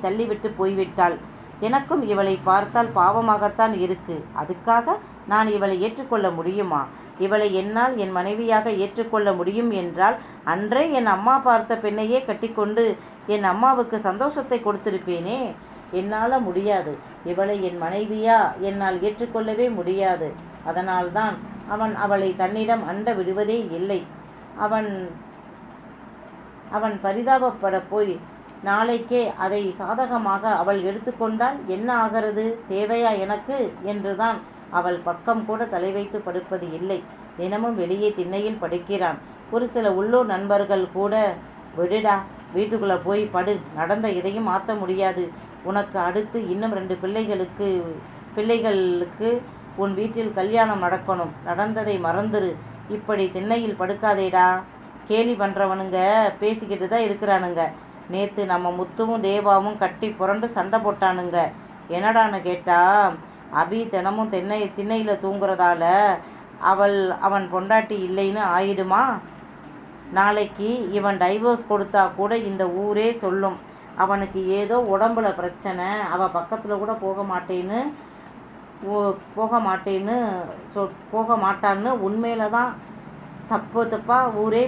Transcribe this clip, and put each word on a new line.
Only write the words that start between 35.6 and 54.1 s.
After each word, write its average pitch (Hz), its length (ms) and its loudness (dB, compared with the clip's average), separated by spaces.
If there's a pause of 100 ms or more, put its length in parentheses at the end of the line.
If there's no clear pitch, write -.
தலை 190 280 -2
வைத்து 202 260 -4
படுப்பது 180 540 -6
இல்லை. 180 300 -4 (340)
தினமும் 208 400 -2
வெளியே 196 380 0
திண்ணையில் 202 480 -4
படுக்கிறான். 175 560 -2 (320)
ஒரு 233 180 0
சில 220 240 2
உள்ளூர் 220 340 4
நண்பர்கள் 196 640 2
கூட, 202 420 2 (440)
"விடுடா, 202 380 4 (380)
வீட்டுக்குள்ள 208 500 2
போய் 202 220 2
படு, 185 340 0 (140)
நடந்த 202 340 0
எதையும் 196 400 -2
மாத்த 202 300 -2
முடியாது. 185 460 0 (400)
உனக்கு 202 340 -2
அடுத்து 202 500 -2
இன்னும் 214 240 -2
ரெண்டு 185 220 -4
பிள்ளைகளுக்கு, 196 760 -2 (640)
பிள்ளைகளுக்கு 208 1080 0 (340)
உன் 196 180 0
வீட்டில் 220 400 -2
கல்யாணம் 208 480 2
நடக்கணும். 175 500 0 (120)
நடந்ததை 208 540 -2
மறந்துரு. 190 520 0 (380)
இப்படி 202 420 -2
திண்ணையில் 214 500 -2
படுக்காதேடா. 190 680 4 (560)